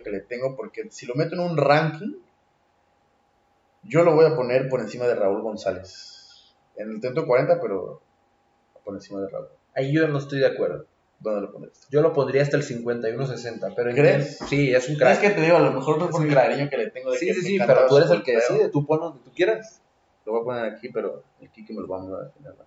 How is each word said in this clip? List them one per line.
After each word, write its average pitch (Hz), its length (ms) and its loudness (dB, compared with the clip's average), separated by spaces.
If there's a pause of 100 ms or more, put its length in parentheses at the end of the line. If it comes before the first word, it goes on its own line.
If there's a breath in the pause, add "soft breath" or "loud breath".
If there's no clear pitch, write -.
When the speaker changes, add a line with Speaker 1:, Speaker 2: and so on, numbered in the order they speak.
Speaker 1:
que 110 80 -10
le 98 100 -6
tengo, 127 340 -8
porque 107 360 -12
si - 160 -18
lo 123 80 -8
meto 160 200 -4
en 180 60 -4
un 175 160 -2
ranking, 156 560 0 (1700)
yo 147 200 2
lo 170 100 6
voy 156 120 8
a 147 100 4
poner 127 340 0
por 127 120 -2
encima 120 260 -6
de 117 80 2
Raúl 104 260 0
González. - 1120 -10 (220)
En 107 140 -12
el 110 60 -12
intento 127 300 -6
cuarenta, 135 360 4
pero 98 400 -6 (840)
por 101 120 -10
encima 98 260 -12
de 95 80 -6
Raúl. 104 180 -12 (280)
Speaker 2:
Ahí 135 180 -2
yo 160 140 2
no 147 100 -4
estoy 139 220 -6
de 131 80 4
acuerdo. 92 380 -4 (340)
Speaker 1:
¿Dónde 104 220 -4
lo 98 100 -10
pondrías? - 380 -20
Speaker 2:
Yo 143 120 2
lo 160 120 2
pondría 135 300 2
hasta 147 140 0
el 139 60 -2
cincuenta 120 460 -4
y 113 40 -2
uno 135 140 -4
sesenta, 113 480 -8
pero 120 160 -2
Speaker 1:
¿Crees? 143 500 2
Speaker 2:
entiendo, - 60 -8
sí, 139 260 2
es 127 160 2
un 151 60 -4
crack. 135 180 6
Speaker 1:
Es - 60 2
que 202 120 4
te 160 100 0
digo, 165 160 6
a - 20 6
lo 143 120 4
mejor 151 260 -2
no 175 80 -2
Speaker 2:
Es 165 60 -4
Speaker 1:
por 160 100 0
Speaker 2:
un 151 60 2
Speaker 1:
el 147 60 0
Speaker 2:
crack. 123 160 6
Speaker 1:
cariño 139 200 -2
que 131 80 -4
le 107 140 -2
tengo 131 200 -6
de 127 60 -2
Speaker 2:
Sí, 175 100 -2
Speaker 1:
que 208 60 0
Speaker 2:
sí, - 80 -4
Speaker 1:
me 180 60 -4
Speaker 2:
sí, 196 80 0
Speaker 1:
encantaba 135 260 4
Speaker 2:
pero 127 80 6
tú 139 80 6
eres 165 120 6
Speaker 1:
su 175 60 4
Speaker 2:
el - 80 -2
que 127 160 -2
Speaker 1:
feo. 123 160 2
Speaker 2:
decide, 208 140 2
tú 143 160 0
pon 156 160 0
donde 151 220 -10
tú 131 100 -20
quieras. - 480 -2 (440)
Speaker 1:
Lo 107 80 -6
voy 117 80 -2
a - 40 -8
poner 120 280 -4
aquí, 117 160 -16
pero 104 340 -6 (180)
el - 80 -20
Kiki 110 240 -18
me 101 80 -10
lo 87 60 -10
va 92 100 -8
a 92 40 -12
mandar 95 240 -10
al - 60 -20
final. - 240 -20 (120)